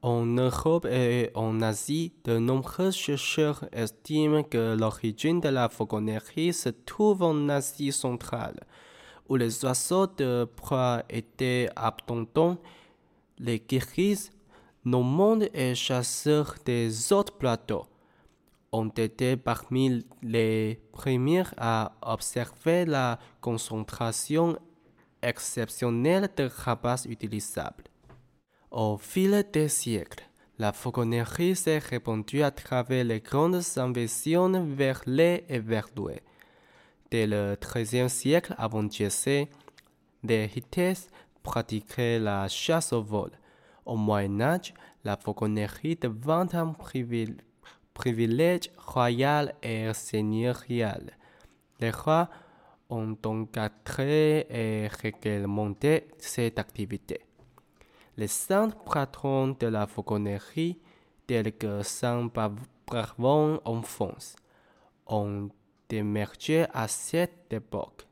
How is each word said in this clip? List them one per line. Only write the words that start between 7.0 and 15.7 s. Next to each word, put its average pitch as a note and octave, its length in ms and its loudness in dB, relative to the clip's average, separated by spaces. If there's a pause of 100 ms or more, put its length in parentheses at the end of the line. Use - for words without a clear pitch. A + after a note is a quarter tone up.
en D3+ 260 4
Asie C#3+ 440 0
centrale, B2 680 -4 (680)
où C3+ 100 2
les A#2 280 0
oiseaux F3+ 420 2
de B2+ 380 0
proie B2 640 0
étaient B2 680 0
abondants. A#2 840 0 (800)
Les A#2 200 -2
Kirghizes, F3 720 0 (540)
nomads D#3 680 4
et C3 200 0